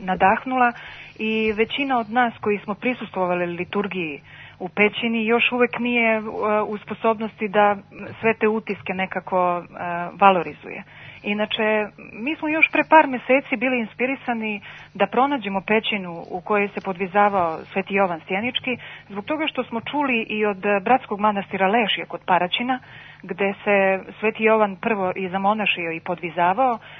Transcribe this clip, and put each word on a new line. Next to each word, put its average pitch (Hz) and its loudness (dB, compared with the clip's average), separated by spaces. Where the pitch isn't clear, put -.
nadahnula 220 2
i 220 0
većina 247 0
od 214 -4
nas 233 2
koji 208 0
smo 208 -4
prisustvovali 185 -2
liturgiji 175 -4
u 185 -8
pećini 214 0
još 233 2
uvek 240 0
nije, 233 2
e, 214 -4
u 208 -6
sposobnosti 220 -4
da 202 4
sve 220 2
te 220 2
utiske 214 -4
nekako, 180 -2
e, - -12
valorizuje. 175 4
Inače, 214 0
mi 277 -6
smo 311 -4
još 311 2
pre 320 2
par 311 8
meseci 262 0
bili 254 0
inspirisani 226 -4
da 196 2
pronađemo 226 0
pećinu 185 -2
u 180 -6
kojoj 202 0
se 202 -8
podvizavao 190 2
Sveti 196 -4
Jovan 180 2
Stjenički, 240 -4
zbog 202 -10
toga 311 -2
što 247 -4
smo 233 -6
čuli 262 -2
i 214 0
od 190 -2
bratskog 220 0
manastira 196 0
Lešje 196 0
kod - -10
Paraćina, 214 0
gde 196 -2
se 196 4
Sveti 220 -2
Jovan 214 4
prvo 190 -2
i 190 -4
zamonašio 190 0
i 165 -6
podvizavao, 180 0